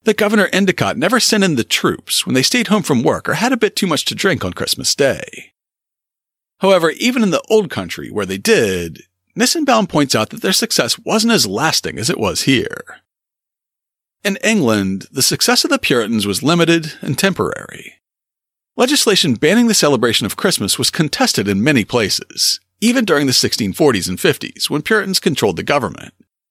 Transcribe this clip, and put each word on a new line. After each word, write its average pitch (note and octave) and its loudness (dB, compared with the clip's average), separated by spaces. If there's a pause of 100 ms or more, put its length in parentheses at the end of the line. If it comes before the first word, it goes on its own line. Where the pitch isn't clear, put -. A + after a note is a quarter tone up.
The G#3+ 2
Governor G#3 2
Endicott F3 0
never G3+ 2
sent G#3 2
in E3 2
the A2 0
troops - -2
when B2 -2
they C3 2
stayed A#3 0
home G#3 2
from B2+ 0
work C#3 -2
or - -2
had A#3 0
a B3+ 0
bit G#3 0
too - -2
much D#3+ -2
to D#3+ -4
drink D#3+ 0
on F2 -6
Christmas - -4
Day. - -2 (1080)
However, F#3 4
even B3 0
in G#3 4
the D3 0
old G#3+ 4
country E2 -8
where G2+ -4
they F#2+ -4
did, G2 0 (340)
Nissenbaum A#3+ 2
points D3 0
out A2 -2
that A2+ -12
their - 0
success - -2
wasn't A3+ 0
as D#3 2
lasting G#2+ -2
as B2 -2
it - -4
was F#2 -2
here. - -2 (1200)
In G3+ -2
England, A2 0
the C3+ -2
success - 0
of D#4+ -2
the C4+ 0
Puritans A2+ 0
was G2 -4
limited E3 2
and C3+ -4
temporary. - -4 (840)
Legislation B3+ 2
banning G3 4
the A3 2
celebration B2 2
of - -6
Christmas A2+ -2
was B2 -2
contested D#3 0
in G2+ 2
many C3 2
places, - -2 (220)
even A#3+ 2
during D3+ 2
the B2+ 2
sixteen A2+ 0
forties A2+ 2
and F2+ -6
fifties, - -2
when D3+ -4
Puritans G3+ -2
controlled A2 0
the - -6
government. C3 -4 (380)